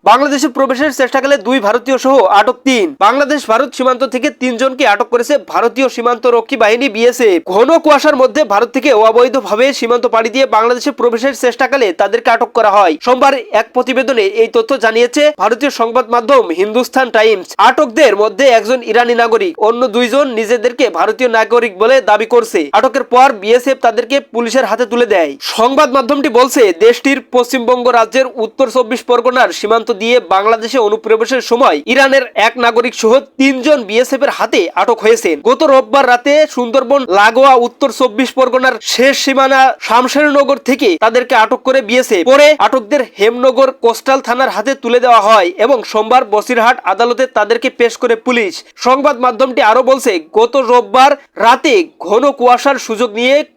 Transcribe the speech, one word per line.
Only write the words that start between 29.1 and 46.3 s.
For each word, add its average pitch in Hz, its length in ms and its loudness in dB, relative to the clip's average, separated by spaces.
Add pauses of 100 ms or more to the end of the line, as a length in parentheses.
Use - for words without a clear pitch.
সীমান্ত 214 440 -4
দিয়ে 226 260 0
বাংলাদেশে 220 600 -2
অনুপ্রবেশের 220 640 -2
সময় 233 440 0
ইরানের 269 360 2 (140)
এক 226 220 0
নাগরিক 233 380 -2
সহ 233 240 2
তিনজন 269 640 0
বিএসএফ 240 400 -2
এর 262 60 0
হাতে 208 460 -2
আটক 220 240 0
হয়েছেন। 196 420 0
গত 262 220 0
রোববার 262 440 2
রাতে 285 420 2
সুন্দরবন 254 600 -2
লাগোয়া 226 440 4
উত্তর 240 380 0
চব্বিশ 240 400 -2
পরগনার 254 500 0
শেষ 262 360 0
সীমানা 269 640 2
শামশেরনগর 269 760 0
থেকে 240 420 -2
তাদেরকে 233 360 0
আটক 220 280 0
করে 262 180 0
বিএসএফ। 220 440 -2
পরে 294 340 6
আটকদের 262 460 0 (140)
হেমনগর 247 520 2
কোস্টাল 254 500 -2
থানার 247 280 -2
হাতে 214 260 -4
তুলে 240 240 -2
দেওয়া 233 220 4
হয় 196 360 2
এবং 233 260 0
সোমবার 226 420 0
বসিরহাট 226 580 0